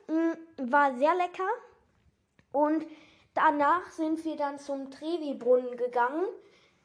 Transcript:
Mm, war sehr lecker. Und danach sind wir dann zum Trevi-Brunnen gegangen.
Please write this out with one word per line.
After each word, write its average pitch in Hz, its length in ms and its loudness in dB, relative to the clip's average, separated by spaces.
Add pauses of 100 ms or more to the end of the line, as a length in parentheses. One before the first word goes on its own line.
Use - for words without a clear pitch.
Mm, 320 640 -2
war 285 240 6
sehr 302 180 4
lecker. 359 340 -2 (1000)
Und 302 340 0 (480)
danach 294 600 2
sind 320 320 -2
wir 311 120 -6
dann 285 220 -4
zum 277 320 -8
Trevi-Brunnen 254 840 0
gegangen. 247 480 0 (600)